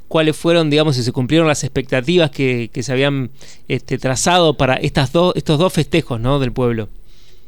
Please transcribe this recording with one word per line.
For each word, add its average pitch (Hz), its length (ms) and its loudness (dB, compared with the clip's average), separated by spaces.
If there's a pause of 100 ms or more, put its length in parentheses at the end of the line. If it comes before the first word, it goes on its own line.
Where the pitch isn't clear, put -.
cuáles 156 280 2
fueron, 170 340 2
digamos, 147 260 4
si 127 60 0
se 120 100 -2
cumplieron 151 360 2
las 147 160 0
expectativas 139 680 0
que, 127 420 -2
que 131 120 -6
se 135 80 -6
habían, 135 400 0 (360)
este, 127 300 -4
trazado 156 600 2
para 131 180 2
estas 143 360 0
dos, 175 240 4
estos 151 220 0
dos 180 160 2
festejos, 147 460 0
¿no?, 127 180 2
del 127 140 0
pueblo. 117 360 -2 (600)